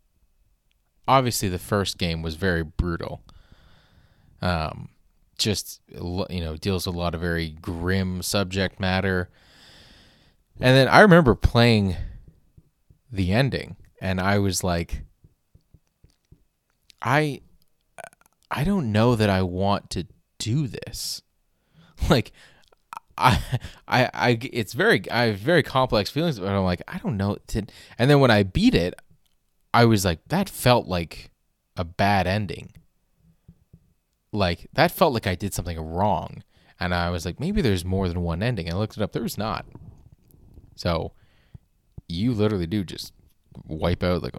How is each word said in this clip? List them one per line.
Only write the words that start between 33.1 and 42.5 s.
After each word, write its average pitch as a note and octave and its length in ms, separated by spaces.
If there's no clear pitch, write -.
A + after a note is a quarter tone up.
Like, F#2 420
that D#3+ 180
felt D#3+ 220
like A2 140
I F#2 80
did G2 180
something E2 260
wrong. E2 640
And F2+ 140
I F2 160
was F2 160
like, F2 140
"Maybe G3+ 220
there's F#2+ 240
more F#2+ 220
than F2 140
one E2+ 220
ending." F#2+ 280
I E2+ 40
looked G#2+ 220
it G#2 60
up. - 80
There D#3 120
was - 140
not. G#2+ 280
So E2+ 380
you G#2 260
literally G#2 340